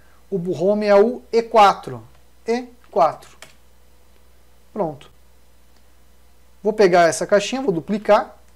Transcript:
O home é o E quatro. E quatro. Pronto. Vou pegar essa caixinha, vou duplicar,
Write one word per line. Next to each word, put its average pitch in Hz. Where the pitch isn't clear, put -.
O 180
home 202
é 202
o 226
E 226
quatro. 180
E 247
quatro. -
Pronto. 160
Vou 208
pegar 180
essa -
caixinha, 208
vou 240
duplicar, 202